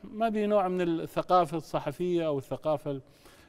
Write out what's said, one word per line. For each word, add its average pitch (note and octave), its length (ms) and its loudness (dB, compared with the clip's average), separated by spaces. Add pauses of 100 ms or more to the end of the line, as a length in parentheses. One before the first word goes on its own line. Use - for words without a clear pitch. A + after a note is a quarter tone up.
ما G#3+ 240 -2
به G#3+ 180 0
نوع G#3 220 4
من F#3 120 0
الثقافة E3+ 760 2
الصحفية E3 680 -2
أو D3 120 0
الثقافة C#3+ 600 -4 (480)